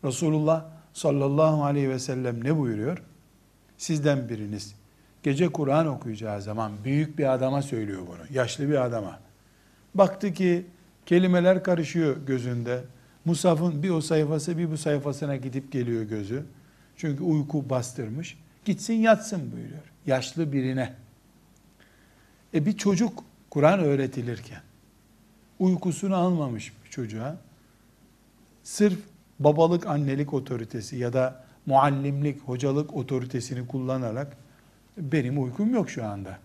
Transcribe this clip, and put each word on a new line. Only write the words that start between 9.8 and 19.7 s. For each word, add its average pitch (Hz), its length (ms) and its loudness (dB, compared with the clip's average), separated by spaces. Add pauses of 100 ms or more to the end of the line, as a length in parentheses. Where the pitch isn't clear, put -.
Baktı 185 380 2
ki 175 320 2 (400)
kelimeler 180 580 6
karışıyor 160 640 0
gözünde. 123 580 -2 (420)
Musaf'ın 165 580 2
bir 190 60 0
o 165 120 0
sayfası 156 560 0
bir 165 140 -2
bu 156 60 -4
sayfasına 143 580 -2
gidip 131 360 -8
geliyor 120 320 -2
gözü. 107 420 -6 (520)
Çünkü 151 260 -4
uyku 147 460 0
bastırmış. 123 680 -6 (280)
"Gitsin 208 280 -2
yatsın," 214 580 4
buyuruyor 117 300 -12 (240)